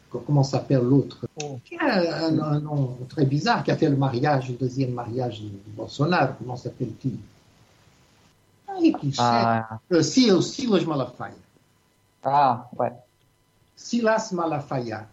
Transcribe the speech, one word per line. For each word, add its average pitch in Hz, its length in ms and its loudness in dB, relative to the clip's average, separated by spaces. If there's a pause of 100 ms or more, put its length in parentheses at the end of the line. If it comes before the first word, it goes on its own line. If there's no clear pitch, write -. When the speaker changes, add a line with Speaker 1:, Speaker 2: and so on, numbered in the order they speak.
Speaker 1:
co-, - 180 -8
comment 143 180 4
s'appelle 135 380 2
l'autre ? 131 440 2 (160)
Speaker 2:
Oh. 143 220 -8
Speaker 1:
Qui 349 120 -16
a 175 520 0
un, 156 100 2
un 151 220 0
nom 143 360 -2 (140)
très 143 160 2
bizarre, 147 380 0
qui 156 60 0
a 139 60 0
fait 151 140 2
le 139 60 2
mariage, 135 520 0
le 123 60 -6
deuxième 127 380 -2
mariage 117 500 -6
de 107 80 -10 (260)
Bolsonaro. 143 640 0
Comment 127 180 -10
s'appelle-t-il ? 113 600 -8 (1500)
Ah, 392 140 -10
et 330 100 6
qui 139 260 -4
Speaker 2:
Ah. 117 640 2 (100)
Speaker 1:
sait. 180 60 4
Euh, 160 100 6
Sil-, 202 360 6
Silas 202 440 0
Malafaia. 131 480 -6 (880)
Speaker 2:
Ah, 135 560 2
ouais. 120 140 0 (840)
Speaker 1:
Silas 220 560 0
Malafaia. 139 800 -4